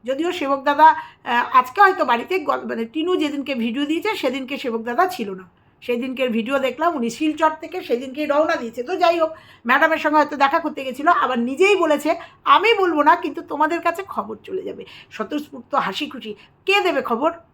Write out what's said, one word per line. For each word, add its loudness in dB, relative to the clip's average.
যদিও -2
সেবক -2
দাদা, 4
আহ, 2
আজকে 2
হয়তো 6
বাড়িতে 0
গ-, -4
মানে -6
টিনু -2
যেদিনকে -2
ভিডিও -2
দিয়েছে -2
সেদিনকে -4
সেবক -4
দাদা 0
ছিল -6
না। -16
সেদিনকের -2
ভিডিও 0
দেখলাম 0
উনি -2
শিলচর 0
থেকে -10
সেদিনকেই -4
রওনা 2
দিয়েছে। -8
তো -4
যাই 0
হোক, 0
ম্যাডামের 2
সঙ্গে 0
হয়তো 2
দেখা 2
করতে -6
গেছিলো। 0
আবার 0
নিজেই 2
বলেছে, 0
"আমি 6
বলবো 2
না, 6
কিন্তু -6
তোমাদের -2
কাছে -2
খবর -8
চলে -8
যাবে।" -10
স্বতঃস্ফূর্ত -8
হাসি -2
খুশি। -12
কে 4
দেবে 2
খবর? 0